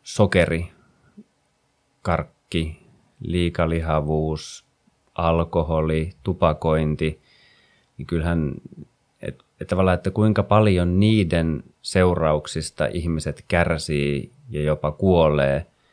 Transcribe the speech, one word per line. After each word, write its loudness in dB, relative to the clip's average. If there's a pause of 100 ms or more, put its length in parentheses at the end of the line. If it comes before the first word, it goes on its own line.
sokeri, 0 (1300)
karkki, -6 (380)
liikalihavuus, -2 (500)
alkoholi, 0 (120)
tupakointi, 0 (800)
niin -12
kyllähän, -2 (640)
et, -12 (180)
et -12
tavallaan, 2
että -2
kuinka 2
paljon 2
niiden 2 (180)
seurauksista 0
ihmiset -4
kärsii -2 (200)
ja -6
jopa -2
kuolee 2 (260)